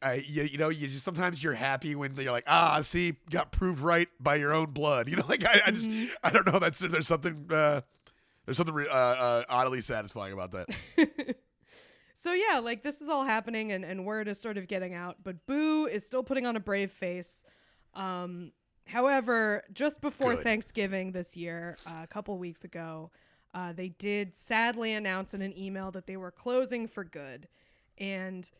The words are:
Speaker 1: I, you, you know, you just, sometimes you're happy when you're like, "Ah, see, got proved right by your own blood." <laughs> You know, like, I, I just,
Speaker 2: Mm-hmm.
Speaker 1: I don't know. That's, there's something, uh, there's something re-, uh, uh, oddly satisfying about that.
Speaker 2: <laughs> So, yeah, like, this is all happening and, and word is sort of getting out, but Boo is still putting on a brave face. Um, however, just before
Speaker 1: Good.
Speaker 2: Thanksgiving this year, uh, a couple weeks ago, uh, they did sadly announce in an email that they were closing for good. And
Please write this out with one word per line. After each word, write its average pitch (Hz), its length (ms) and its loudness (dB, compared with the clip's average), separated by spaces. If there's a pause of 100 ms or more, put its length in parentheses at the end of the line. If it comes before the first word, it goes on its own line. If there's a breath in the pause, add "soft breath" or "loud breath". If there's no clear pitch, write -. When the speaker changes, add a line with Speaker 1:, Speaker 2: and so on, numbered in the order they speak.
Speaker 1:
I, 135 240 0
you, 147 180 -2
you 143 140 -2
know, 156 100 4
you 147 200 -2
just, 135 160 -8
sometimes 175 380 -2
you're 151 120 0
happy 135 400 0
when 139 220 -4
you're 135 160 -2
like, 120 140 0
"Ah, 156 360 6
see, 175 320 2 (160)
got 160 220 -2
proved 180 280 0
right 170 280 4 (120)
by 143 160 4
your 147 160 2
own 160 200 2
blood." 139 360 2
<laughs> 156 60 -4
You - 20 -2
know, - 120 2
like, 240 180 2
I, 208 200 10
I - 40 6
just, 220 180 0
Speaker 2:
Mm-hmm. 220 180 -2 (160)
Speaker 1:
I - 80 4
don't 196 220 6
know. 185 60 6
That's, 165 220 2
there's 160 260 0
something, 156 440 0
uh, 147 300 4 (680 soft breath)
there's 131 100 -2
something 165 180 0
re-, 147 140 -2
uh, 151 40 -2
uh, 123 560 4
oddly 127 320 2
satisfying 104 520 -6
about 92 200 -8
that. 262 880 0
Speaker 2:
<laughs> - 40 -20 (680 soft breath)
So, 349 160 -4
yeah, 370 280 2
like, 233 240 -4
this 294 160 -6
is 294 80 -8
all 277 160 0
happening 220 480 -2
and, 185 120 -4
and 185 220 -8
word 214 220 -4
is 202 120 -8
sort 220 160 -6
of 185 120 -8
getting 185 260 -4
out, 175 300 -10
but 185 220 -10
Boo 302 400 2
is - 200 -4
still 254 160 -2
putting 254 240 -2
on 233 80 0
a 220 60 -4
brave 196 320 -2
face. 180 520 -8 (500 soft breath)
Um, 180 580 -8 (340)
however, 233 840 2
just 294 280 -2
before 254 360 0
Speaker 1:
Good. 233 80 -4
Speaker 2:
Thanksgiving 196 680 -2
this 180 260 -6
year, 170 400 -8 (100)
uh, 165 180 -10
a - 20 -14
couple 202 320 -8
weeks 175 260 -10
ago, 165 460 -12 (420 soft breath)
uh, 175 200 -8
they 185 160 -8
did 202 460 -4
sadly 226 600 0
announce 190 400 -4
in 196 80 -6
an 196 160 -8
email 190 320 -8
that 185 160 -12
they 190 100 -10
were 180 140 -12
closing 247 560 -2
for 208 160 -10
good. 143 460 -14 (500)
And 190 500 -8 (120)